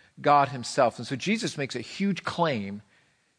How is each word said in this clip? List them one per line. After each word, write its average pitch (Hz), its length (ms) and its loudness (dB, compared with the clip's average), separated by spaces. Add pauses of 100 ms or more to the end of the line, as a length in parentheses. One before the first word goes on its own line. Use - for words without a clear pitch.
(200)
God 143 300 6
himself. 123 480 2
And 120 100 -10
so 139 80 -6
Jesus 170 420 -2
makes 135 180 -4
a 120 60 -6
huge 190 440 -4
claim 107 560 -2 (580)